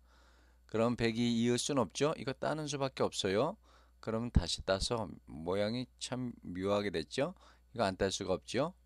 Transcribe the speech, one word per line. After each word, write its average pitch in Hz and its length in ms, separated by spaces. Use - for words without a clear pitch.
그럼 113 320
백이 117 460
이을 120 160
순 143 200
없죠? 139 380
이거 131 160
따는 147 360
수밖에 139 340
없어요. 107 560
그럼 113 300
다시 - 320
따서 98 480
모양이 101 600
참 123 420
묘하게 98 480
됐죠? 113 460
이거 113 100
안 95 140
딸 98 120
수가 92 220
없죠? 135 400